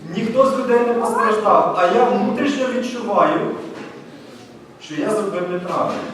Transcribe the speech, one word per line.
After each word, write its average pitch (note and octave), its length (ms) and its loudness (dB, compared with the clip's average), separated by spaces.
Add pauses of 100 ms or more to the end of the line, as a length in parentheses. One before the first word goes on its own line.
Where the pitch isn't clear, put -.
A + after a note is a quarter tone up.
(160)
ніхто B3+ 300 2
з - 120 0
людей A#3+ 280 2
не A#3 80 2
постраждав, G#3+ 840 2
а F3+ 80 4
я A#3+ 180 4
внутрішньо B3+ 680 0
відчуваю, A#3 680 0 (1400)
що D3+ 120 -14
я - 160 -2
зробив F3+ 420 -2
неправильно, F3 480 -4 (140)